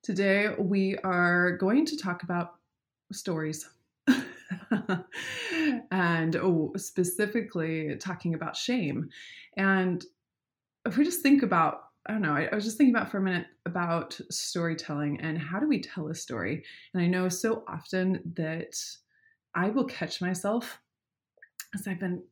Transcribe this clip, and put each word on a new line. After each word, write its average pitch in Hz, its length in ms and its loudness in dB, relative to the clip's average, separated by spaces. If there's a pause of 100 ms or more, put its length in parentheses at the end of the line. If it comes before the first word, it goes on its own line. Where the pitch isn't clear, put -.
Today, 196 560 2
we 196 400 2
are 175 580 4
going 247 300 4
to 302 100 -4
talk 180 280 -6
about 175 340 -4 (520)
stories 156 560 -6 (400)
<laughs> 269 40 6 (1800)
and, 170 460 2
oh, 165 400 2
specifically 175 1200 -2
talking 170 380 -4
about 165 220 -6
shame. 165 520 -2 (480)
And 185 480 2 (840)
if 196 100 -2
we 294 80 6
just 349 180 0
think 277 200 8
about, 175 380 2 (260)
I 208 60 -6
don't 214 100 0
know, 151 120 2
I, 151 160 2
I - 40 0
was 208 100 0
just 220 120 -2
thinking 254 180 8
about 208 160 0
for 202 80 -2
a 190 40 2
minute 180 240 2 (200)
about 170 520 -2 (120)
storytelling 151 880 -2
and 160 180 -4
how 160 200 -6
do 294 80 0
we 277 140 2
tell 156 280 -8
a 165 60 -6
story? 120 480 -4 (300)
And 180 100 0
I 175 40 4
know 185 220 2
so 220 380 -2
often 185 540 -2 (160)
that 160 400 -6 (760)
I 180 160 2
will 240 160 0
catch - 340 -8
myself 196 600 -4 (920)
as 202 140 -8
I've 180 120 -6
been 180 320 -4